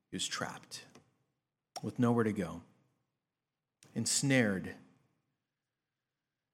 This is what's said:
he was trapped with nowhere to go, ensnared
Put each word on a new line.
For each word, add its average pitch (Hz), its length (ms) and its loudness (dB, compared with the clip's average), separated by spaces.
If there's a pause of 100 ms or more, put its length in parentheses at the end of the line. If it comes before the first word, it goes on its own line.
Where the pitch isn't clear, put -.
he - 60 -10
was 95 100 -4
trapped - 600 -8 (960)
with 113 160 -6
nowhere 120 240 4
to 107 80 2
go, 87 300 -4 (1300)
ensnared 113 800 2 (1800)